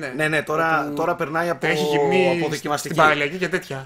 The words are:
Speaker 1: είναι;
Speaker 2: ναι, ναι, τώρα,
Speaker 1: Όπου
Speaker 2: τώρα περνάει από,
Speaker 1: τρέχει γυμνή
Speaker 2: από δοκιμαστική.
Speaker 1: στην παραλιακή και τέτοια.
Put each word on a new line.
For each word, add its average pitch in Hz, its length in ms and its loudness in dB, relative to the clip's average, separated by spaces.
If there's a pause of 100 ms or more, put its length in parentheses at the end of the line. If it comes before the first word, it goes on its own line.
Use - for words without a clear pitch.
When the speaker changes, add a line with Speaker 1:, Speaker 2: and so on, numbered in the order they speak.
Speaker 1:
είναι; 131 100 -8
Speaker 2:
ναι, 156 120 0
ναι, 151 160 0
τώρα, 160 420 0
Speaker 1:
Όπου 147 100 -6
Speaker 2:
τώρα 165 200 0
περνάει 165 340 -2
από, 170 100 -4
Speaker 1:
τρέχει 156 240 0
γυμνή 151 460 2
Speaker 2:
από 170 200 0
δοκιμαστική. 147 440 -4
Speaker 1:
στην - 20 -4
παραλιακή 151 420 4
και 180 120 -2
τέτοια. 139 360 -6